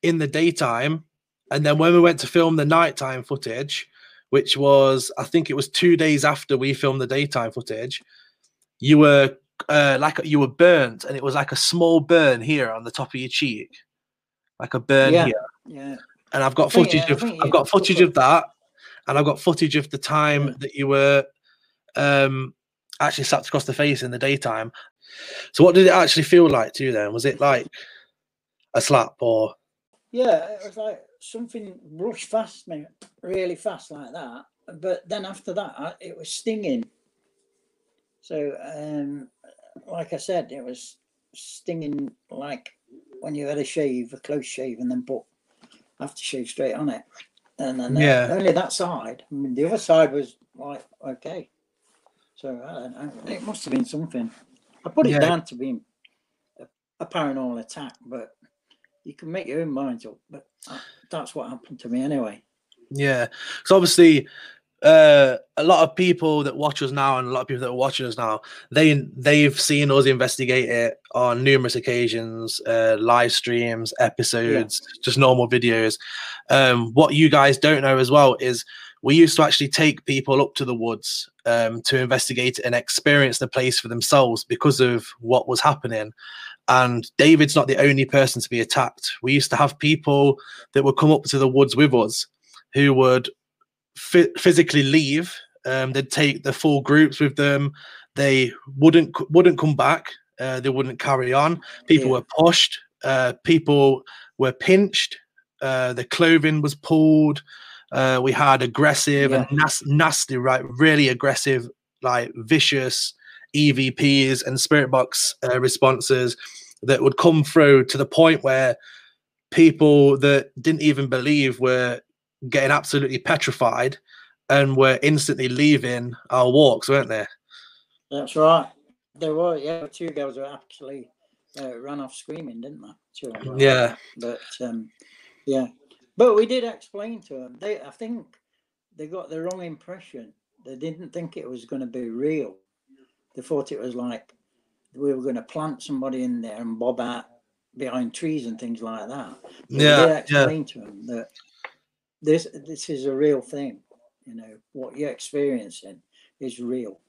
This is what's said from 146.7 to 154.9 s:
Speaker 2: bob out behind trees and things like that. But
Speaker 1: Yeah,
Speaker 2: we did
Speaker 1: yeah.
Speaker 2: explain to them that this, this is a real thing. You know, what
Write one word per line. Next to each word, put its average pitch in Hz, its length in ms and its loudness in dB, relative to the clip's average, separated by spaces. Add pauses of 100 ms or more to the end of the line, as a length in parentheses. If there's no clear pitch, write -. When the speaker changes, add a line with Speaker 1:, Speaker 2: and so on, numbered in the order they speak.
Speaker 2:
bob 123 220 -4
out 120 240 -10 (520)
behind 127 380 -8
trees 156 320 -8
and 113 140 -12
things 117 200 -12
like 113 280 -14
that. 135 340 -16
But - 100 -20 (180)
Speaker 1:
Yeah, 143 300 6
Speaker 2:
we 151 60 6
did 160 60 4
Speaker 1:
yeah. 151 60 -2 (240)
Speaker 2:
explain 156 240 0
to - 140 -20
them 104 260 -20
that 117 240 -12 (920)
this, 160 240 0 (180)
this 151 240 -16
is 135 180 -8
a 139 80 -4
real 143 260 0
thing. 135 400 -14 (440)
You 113 120 -20
know, 110 200 -20 (160)
what 127 240 -16